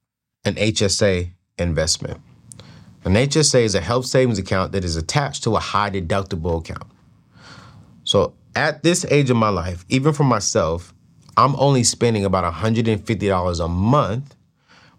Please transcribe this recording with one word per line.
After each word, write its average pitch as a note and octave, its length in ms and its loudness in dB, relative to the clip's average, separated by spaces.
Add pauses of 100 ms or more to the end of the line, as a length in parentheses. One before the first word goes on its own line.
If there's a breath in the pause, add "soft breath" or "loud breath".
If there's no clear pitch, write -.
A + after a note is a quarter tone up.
(440)
an G2+ 140 -2
H G#2+ 240 0
S G2+ 200 0
A F2+ 320 0 (240)
investment. D#2+ 640 -2 (800 loud breath)
An F#2 120 2
H C#3 200 2
S D3+ 180 2
A B2 100 6
is G#2 120 0
a F2+ 60 2
health A#2+ 240 -2
savings B2+ 340 2
account F#2 320 -2
that F#2+ 120 -4
is E2 120 -4
attached B2+ 480 -4
to A2 120 0
a F2 40 0
high G#2 300 -2
deductible F2+ 720 -4
account. D#2+ 280 -12 (1160 loud breath)
So - 300 0 (220)
at D3 280 -2
this F3 220 2
age C#3+ 240 2
of B2 80 4
my A2 120 2
life, F2+ 400 -4
even C3 240 2
for D3 100 0
myself, G2 720 0 (420)
I'm C3+ 220 4
only C3 260 2
spending A2+ 420 0
about F#2 180 0
a E2+ 80 -2
hundred A2 360 -2
and A2 180 -2
fifty G#2 220 -2
dollars F2+ 320 0
a E2+ 80 -2
month A2 680 0 (640 soft breath)